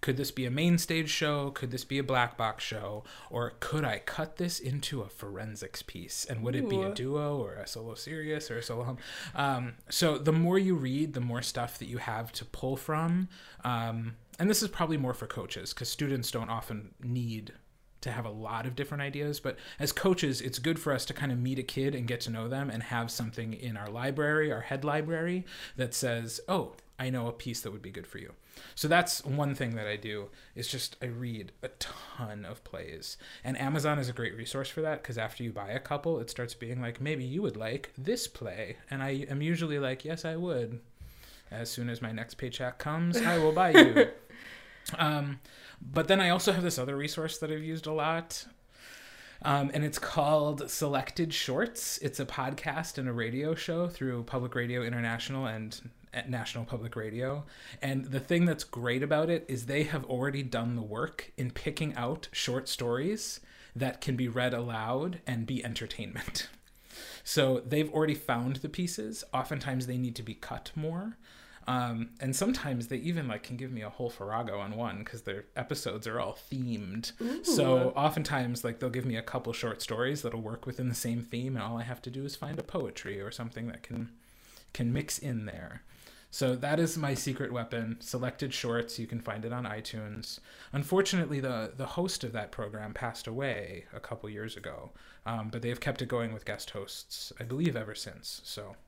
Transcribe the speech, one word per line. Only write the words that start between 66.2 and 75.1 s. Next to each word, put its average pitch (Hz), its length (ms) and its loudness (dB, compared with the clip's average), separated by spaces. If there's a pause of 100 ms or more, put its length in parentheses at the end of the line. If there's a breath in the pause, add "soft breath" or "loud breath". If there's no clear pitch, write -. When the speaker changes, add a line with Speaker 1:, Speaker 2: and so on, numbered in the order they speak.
Speaker 1:
<laughs> - 60 -20 (640 loud breath)
So 131 420 4
they've 151 280 2
already 156 220 4
found 127 420 0
the 139 120 -4
pieces. 175 640 -4
Oftentimes 131 540 -2
they 123 120 -2
need 123 180 -2
to 120 60 -8
be 110 120 -6
cut - 400 -10
more. 165 420 -4 (540 loud breath)
Um, 120 400 0 (100)
and 131 140 0
sometimes 143 540 0
they 135 80 -2
even, 160 320 0
like, 110 160 -4
can 127 120 -8
give 127 160 -6
me 113 100 -6
a 107 80 -6
whole 120 200 -4
farrago 107 480 -2
on 101 180 -4
one 104 280 -4
'cause - 180 -10